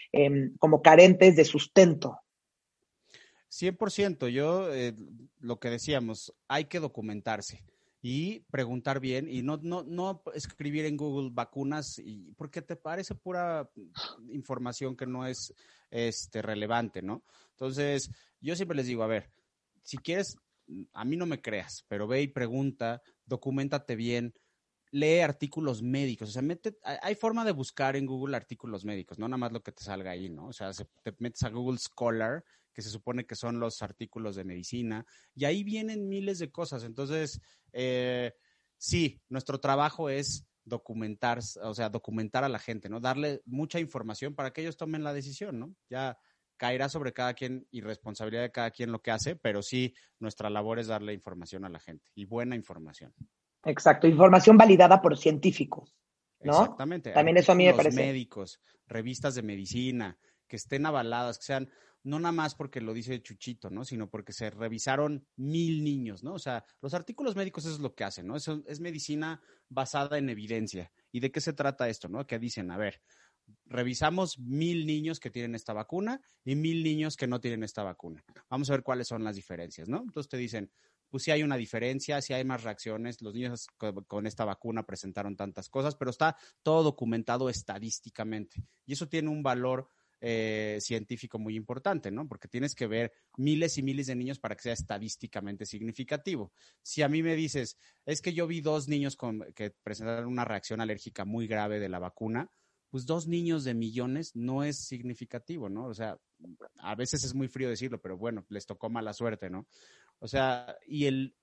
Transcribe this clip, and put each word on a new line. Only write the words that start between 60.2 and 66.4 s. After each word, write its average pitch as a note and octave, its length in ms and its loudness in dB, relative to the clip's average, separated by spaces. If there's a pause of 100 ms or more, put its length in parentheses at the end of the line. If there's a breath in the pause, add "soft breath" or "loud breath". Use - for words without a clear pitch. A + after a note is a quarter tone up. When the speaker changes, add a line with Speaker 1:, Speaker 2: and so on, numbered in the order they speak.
Speaker 2:
que A#2+ 120 -14
estén C#3 280 -4
avaladas, A#2+ 520 -2
que - 80 -16
sean, C3+ 240 -4 (340)
no C#3+ 160 -6
nada E3+ 120 -2
más D#3 220 -2
porque C#3 280 -10
lo A2 120 -6
dice A#2+ 300 -8
Chuchito, G#2+ 480 -14
¿no? G#2+ 120 -10
Sino A2 280 -8
porque G#2 200 -12
se G#2+ 200 -8
revisaron C3+ 720 -2 (100)
mil D#3 480 -2
niños, B2 400 -4
¿no? E3+ 120 -10
O E3+ 40 -10
sea, B2 240 -6 (160)